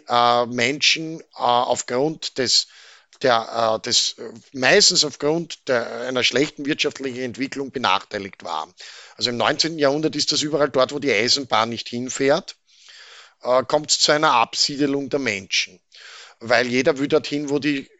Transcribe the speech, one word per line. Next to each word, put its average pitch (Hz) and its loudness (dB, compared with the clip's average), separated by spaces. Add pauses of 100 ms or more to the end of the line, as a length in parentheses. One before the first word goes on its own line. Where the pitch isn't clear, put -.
äh, 120 4
Menschen, 147 -2
äh, - -20 (140)
aufgrund 127 0
des, - 0 (560)
der, 113 2
äh, - -10
des, - -2
äh, 117 -14 (240)
meistens 156 4
aufgrund 151 -4
der, 117 -2
einer 123 -2
schlechten 139 0
wirtschaftlichen 135 -4
Entwicklung 135 -6
benachteiligt 98 -4
waren. 78 -8 (440)
Also 113 0
im 120 -4
neunzehnten 151 0
Jahrhundert 143 0
ist 147 -2
das 139 -2
überall 151 0
dort, 131 2
wo 147 -6
die 135 0
Eisenbahn 117 2
nicht 113 -8
hinfährt, 135 -2 (840)
äh, 127 2
kommt's 151 0
zu - 4
einer 151 4
Absiedelung 139 0
der 143 0
Menschen. 95 -4 (600)
Weil 117 2
jeder 131 2
will 143 -2
dorthin, 147 0
wo 147 0
die, 139 -4 (100)